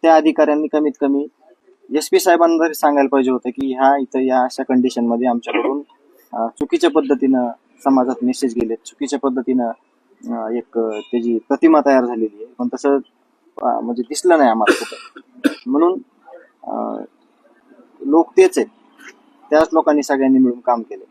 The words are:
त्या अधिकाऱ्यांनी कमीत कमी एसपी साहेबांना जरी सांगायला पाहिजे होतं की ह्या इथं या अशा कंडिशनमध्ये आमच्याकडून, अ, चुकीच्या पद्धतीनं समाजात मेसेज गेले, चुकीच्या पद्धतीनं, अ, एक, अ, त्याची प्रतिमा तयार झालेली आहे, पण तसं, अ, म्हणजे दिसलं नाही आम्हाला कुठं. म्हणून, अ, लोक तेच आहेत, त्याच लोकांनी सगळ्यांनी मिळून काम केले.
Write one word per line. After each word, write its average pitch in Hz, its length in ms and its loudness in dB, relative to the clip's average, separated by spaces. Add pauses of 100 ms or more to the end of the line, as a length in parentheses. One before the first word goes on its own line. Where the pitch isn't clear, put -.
त्या 165 120 6
अधिकाऱ्यांनी 151 520 2
कमीत 151 340 0
कमी 139 260 0 (720)
एसपी 415 220 0
साहेबांना 165 460 2
जरी 156 100 -2
सांगायला 143 340 2
पाहिजे 131 220 0
होतं 127 200 -4
की 135 240 -6
ह्या 135 240 4
इथं 135 220 -4
या 127 220 0
अशा 127 200 -4
कंडिशनमध्ये 123 640 0
आमच्याकडून, 127 560 -4 (500)
अ, 117 140 -4
चुकीच्या 294 440 -2
पद्धतीनं 143 580 0 (360)
समाजात 131 380 0
मेसेज 123 320 -2
गेले, 113 200 -4 (120)
चुकीच्या 139 320 -8
पद्धतीनं, 127 520 -2 (680)
अ, 110 140 -8
एक, 117 280 -6
अ, 113 120 -2
त्याची 117 480 -4
प्रतिमा 165 480 2
तयार 135 180 4
झालेली 110 320 -6
आहे, 110 100 -16 (120)
पण 123 160 -4
तसं, 139 240 0 (640)
अ, 117 180 -2
म्हणजे 117 220 -6
दिसलं 160 360 0
नाही 135 120 4
आम्हाला 110 340 0
कुठं. - 360 -18 (500)
म्हणून, 170 280 2 (640)
अ, 55 400 -8 (1000)
लोक 151 360 2
तेच 185 220 4
आहेत, 117 100 -2 (840)
त्याच 156 220 4
लोकांनी 151 300 2
सगळ्यांनी 135 360 2
मिळून 123 220 2
काम 120 220 -2
केले. 95 280 -16